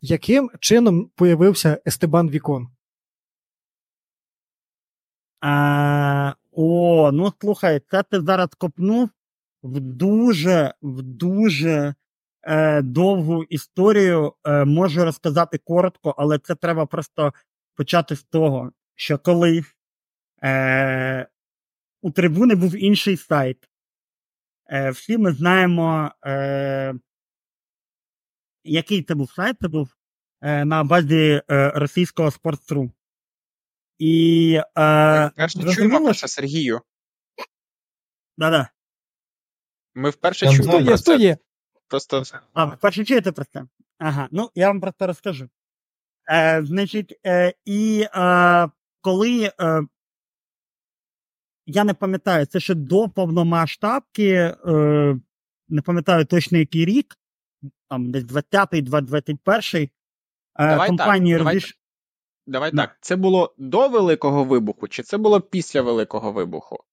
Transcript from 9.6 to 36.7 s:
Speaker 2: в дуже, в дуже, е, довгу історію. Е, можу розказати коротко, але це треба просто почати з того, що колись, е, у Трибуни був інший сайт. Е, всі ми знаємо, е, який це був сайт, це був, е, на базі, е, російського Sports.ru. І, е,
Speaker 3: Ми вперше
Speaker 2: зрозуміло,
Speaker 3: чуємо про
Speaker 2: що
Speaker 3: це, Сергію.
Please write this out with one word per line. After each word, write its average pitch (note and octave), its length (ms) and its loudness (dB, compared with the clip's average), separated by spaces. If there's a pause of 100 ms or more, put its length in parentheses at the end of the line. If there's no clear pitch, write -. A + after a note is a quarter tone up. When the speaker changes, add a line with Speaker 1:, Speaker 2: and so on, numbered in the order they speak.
Speaker 2:
в C3+ 180 -8
дуже, F3 1000 0
в C3 200 -10
дуже, D3+ 920 -2 (480)
е, D#3 400 0
довгу D#3+ 600 0
історію. F3+ 920 0 (100)
Е, D3 200 2
можу E3 400 2
розказати E3 540 -2
коротко, F3 600 -2
але D3 200 0
це E3+ 160 -8
треба D#3+ 320 -4
просто D3+ 460 -6 (420)
почати D3+ 420 -2
з - 80 -14
того, C3+ 480 -2 (220)
що - 240 -4
колись, E3+ 580 0 (680)
е, C3 840 -2 (760)
у E3+ 80 -4
Трибуни F3+ 440 2
був F3+ 220 0
інший G3+ 400 0
сайт. C3 520 -4 (1040)
Е, C#3 180 -4
всі G#3+ 280 -4
ми G3 140 2
знаємо, E3 800 2 (160)
е, C#3 680 -4 (1700)
який D#3+ 380 -2
це D#3+ 120 -6
був C#3 180 -6
сайт, G#3+ 280 -4
це F3+ 80 -6
був, D#3 200 -4 (520)
е, D3 240 -2
на D#3 200 0
базі, D#3 680 2
е, C#3 240 2
російського D#3 540 -2
Sports.ru. C#3+ 600 -6 (1080)
І, E3 600 2 (180)
е, D#3 440 4
Speaker 3:
Ми D3 60 -2
вперше D#3+ 320 -6
Speaker 2:
зрозуміло, F3+ 140 0 (160)
Speaker 3:
чуємо D4+ 140 2
про A#3+ 100 2
Speaker 2:
що - 120 -12
Speaker 3:
це, C3 60 -10
Сергію. C#3 480 -4 (1600)